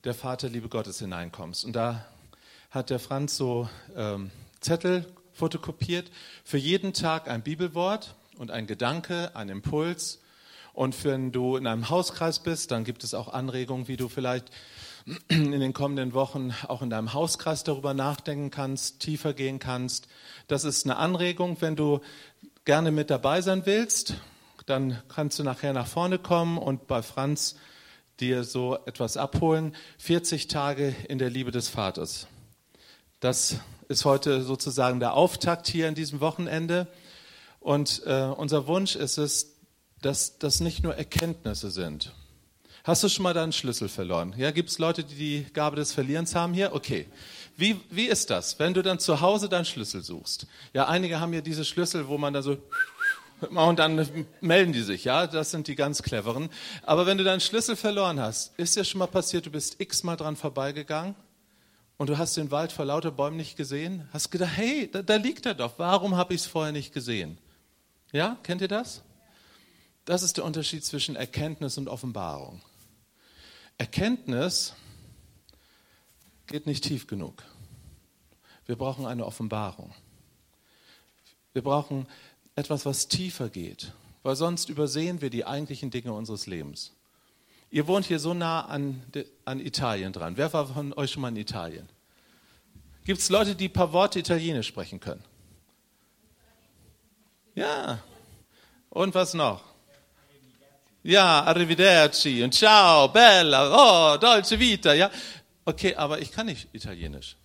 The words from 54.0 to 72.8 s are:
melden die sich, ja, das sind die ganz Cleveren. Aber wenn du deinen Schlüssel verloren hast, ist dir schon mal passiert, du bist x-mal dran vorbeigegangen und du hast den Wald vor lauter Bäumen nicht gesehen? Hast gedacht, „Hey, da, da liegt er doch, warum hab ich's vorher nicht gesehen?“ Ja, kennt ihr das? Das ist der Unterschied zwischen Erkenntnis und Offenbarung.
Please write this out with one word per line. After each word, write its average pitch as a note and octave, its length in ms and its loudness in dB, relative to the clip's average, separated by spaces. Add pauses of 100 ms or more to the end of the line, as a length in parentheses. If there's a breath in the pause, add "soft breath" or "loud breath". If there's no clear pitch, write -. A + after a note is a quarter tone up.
melden F3 320 6
die A#2+ 80 2
sich, G2 240 -4
ja, D3 220 2
das D#3 240 -4
sind D3+ 160 -6
die C#3+ 80 -6
ganz C#3+ 280 -2
Cleveren. A#2 460 -4 (340 loud breath)
Aber E3 220 4
wenn G3 140 2
du F#3+ 60 0
deinen F#3+ 160 2
Schlüssel A3+ 360 0
verloren G3 440 0
hast, - 380 -6
ist F3 180 0
dir G3 80 0
schon F#3+ 160 -4
mal F3+ 80 0
passiert, F3 360 -2
du D3+ 60 -12
bist D3 300 -8
x-mal E3+ 360 -4
dran D#3 200 -6
vorbeigegangen D3 800 -6 (840 soft breath)
und C#3+ 100 -2
du D3 80 0
hast E3 200 -2
den D3 160 -4
Wald D3+ 200 -2
vor C#3+ 140 -4
lauter D3+ 240 -2
Bäumen C#3+ 260 -4
nicht D#3+ 200 -10
gesehen? D3+ 560 -8
Hast - 180 -6
gedacht, F3 240 -2
„Hey, A#3 360 -2
da, G3 120 -6
da G#3+ 140 4
liegt A#3 280 -2
er A3 100 -2
doch, A#2+ 240 -4
warum F3+ 380 2
hab F3+ 140 2
ich's F3 160 -4
vorher D#3 260 -4
nicht C#3+ 220 -8
gesehen?“ G#2+ 420 -4 (760 soft breath)
Ja, F#3 320 -2
kennt F3+ 180 -4
ihr F#3 60 -4
das? G#3+ 340 -6 (1040 soft breath)
Das F3+ 160 0
ist - 160 -2
der - 60 -4
Unterschied D#3 400 -6
zwischen C#3+ 320 -4
Erkenntnis C#3+ 600 -6
und C#3 120 -8
Offenbarung. F#2+ 720 -8 (1120 loud breath)